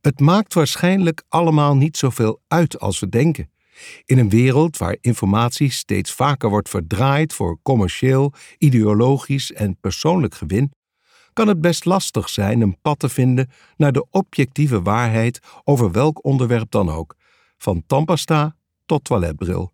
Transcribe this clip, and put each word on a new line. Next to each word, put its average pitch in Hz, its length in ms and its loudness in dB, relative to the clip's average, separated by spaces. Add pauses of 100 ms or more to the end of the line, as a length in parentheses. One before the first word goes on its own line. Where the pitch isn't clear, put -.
Het - 200 0
maakt 180 340 2
waarschijnlijk 175 720 0
allemaal 151 480 2
niet 147 200 0
zoveel 113 520 -2
uit 160 300 0
als 98 220 -4
we 101 80 -6
denken. 123 420 0 (540)
In 127 140 4
een 117 100 4
wereld 131 480 2
waar 92 240 -4
informatie 117 720 0
steeds - 420 -6
vaker 135 380 -2
wordt 104 180 -2
verdraaid 135 640 -2
voor 85 300 -6
commercieel, 131 680 0 (260)
ideologisch 127 960 2
en 98 280 -4
persoonlijk 151 540 -2
gewin, 113 380 -2 (600)
kan 220 160 2
het 185 120 2
best 170 240 0
lastig 180 440 -2
zijn 107 320 -2
een 101 200 0
pad 147 180 -2
te 139 100 -4
vinden 127 420 0 (260)
naar 143 160 2
de - 180 -2
objectieve 143 720 -2
waarheid 113 580 0 (240)
over 120 280 2
welk 143 320 0
onderwerp 120 460 0
dan 95 200 0
ook, 80 260 -10 (420)
van 90 280 -4
tandpasta 151 720 -2 (300)
tot 151 180 -2
toiletbril. 90 680 -4